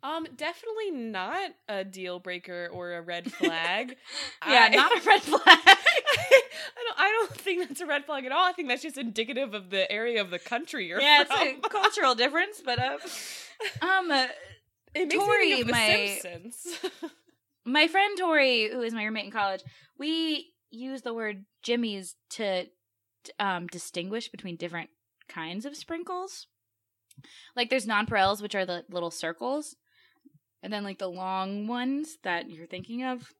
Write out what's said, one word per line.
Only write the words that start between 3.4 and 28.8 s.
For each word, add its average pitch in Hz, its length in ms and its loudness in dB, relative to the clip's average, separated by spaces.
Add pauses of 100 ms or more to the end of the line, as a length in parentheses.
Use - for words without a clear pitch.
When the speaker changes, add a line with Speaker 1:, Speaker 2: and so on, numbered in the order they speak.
Speaker 2:
<laughs> - 260 -10
Yeah, 233 240 8
Speaker 1:
I 226 60 4
Speaker 2:
not 302 160 6
a 392 140 2
red 403 160 8
flag. 311 200 2
<laughs> - 40 6
Speaker 1:
<laughs> - 0 -
I 523 960 8 (440)
don't, 415 120 -4
I 349 120 6
don't 440 300 0
think 349 280 -2
that's 269 120 -10
a 254 60 -8
red 285 180 -2
flag 277 220 -6
at 254 60 -4
all. 339 120 4
I 359 80 2
think 349 160 -6
that's 247 140 -2
just 294 160 -10
indicative 233 560 -4
of 190 160 -10
the 190 200 0
area 220 300 -2
of 190 100 -4
the 175 80 -6
country 240 500 -6
you're 180 120 -2
Speaker 2:
Yeah, 294 240 8
Speaker 1:
from. - 160 0
Speaker 2:
it's 277 260 -2
a 403 40 0
cultural 403 440 2
difference, 311 480 0
but, 240 160 -2
uh, 269 200 -2 (420)
Speaker 1:
<laughs> - 400 -8
Speaker 2:
um, 370 300 2
uh, 262 160 4 (680)
Speaker 1:
It 311 140 0
makes 311 60 0
Speaker 2:
Tori, 403 340 4
Speaker 1:
me - 40 4
think 254 100 2
of 226 60 0
The 233 40 0
Speaker 2:
my 214 480 2
Speaker 1:
Simpsons. 185 580 -12 (460)
<laughs> - 400 -20
Speaker 2:
my 294 240 4
friend 392 300 2
Tori, 262 520 2
who 247 120 -4
is 226 100 -2
my 220 120 -6
roommate 220 220 -6
in 196 40 -16
college, 196 320 -2 (360)
we 311 540 -4 (180)
use 254 300 -10
the 233 140 -8
word 214 320 -8 (160)
jimmies 220 540 -4 (140)
to, 190 360 -2 (720)
um, 180 300 -2
distinguish 185 600 -8
between 185 280 -12
different 170 340 -10 (400)
kinds 175 340 -10
of 285 100 -10
sprinkles. 359 720 -10 (1120)
Like, 240 140 -2
there's 254 160 0
nonpareils, 208 560 2
which 208 120 -8
are 190 120 0
the 175 240 -6